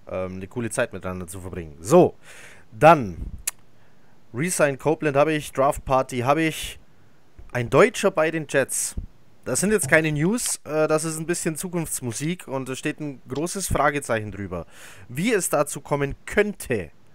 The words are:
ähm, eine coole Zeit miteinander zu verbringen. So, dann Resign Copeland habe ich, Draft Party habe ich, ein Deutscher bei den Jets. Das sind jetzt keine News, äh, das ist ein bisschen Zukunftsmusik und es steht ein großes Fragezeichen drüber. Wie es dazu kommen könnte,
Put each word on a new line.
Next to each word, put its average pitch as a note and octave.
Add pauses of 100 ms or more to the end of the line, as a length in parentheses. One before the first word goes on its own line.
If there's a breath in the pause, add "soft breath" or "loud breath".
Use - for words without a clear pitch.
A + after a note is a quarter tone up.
(100)
ähm, F#2
eine F#2+
coole A#2
Zeit B2
miteinander F#2
zu G2
verbringen. E2+
So, B2+ (580 soft breath)
dann A2+ (1160)
Resign D3
Copeland D3+
habe D3+
ich, D3+
Draft C#3
Party C3
habe C#3+
ich, - (720)
ein A#2+
Deutscher G3
bei D#3+
den D#3+
Jets. - (480)
Das B2
sind G3
jetzt F#3+
keine D#3+
News, E3
äh, D#3
das D#3
ist D#3+
ein D#3+
bisschen E3+
Zukunftsmusik D#3
und C3
es C3
steht D3+
ein C#3+
großes E3
Fragezeichen C3
drüber. F2+ (420 soft breath)
Wie E3+
es F#3+
dazu D3
kommen C#3+ (100)
könnte, G#2 (240)